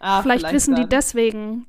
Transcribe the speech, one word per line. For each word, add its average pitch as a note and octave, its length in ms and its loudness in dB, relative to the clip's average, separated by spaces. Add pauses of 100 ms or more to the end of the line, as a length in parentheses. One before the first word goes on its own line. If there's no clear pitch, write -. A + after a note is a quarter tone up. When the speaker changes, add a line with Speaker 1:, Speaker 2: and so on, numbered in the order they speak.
Speaker 1:
Ah, G3 220 0
Speaker 2:
Vielleicht B3 180 2
Speaker 1:
vielleicht D#3+ 140 -4
Speaker 2:
wissen C#4 200 2
die B3 80 2
Speaker 1:
dann. A#3 80 -4
Speaker 2:
deswegen A3+ 800 -2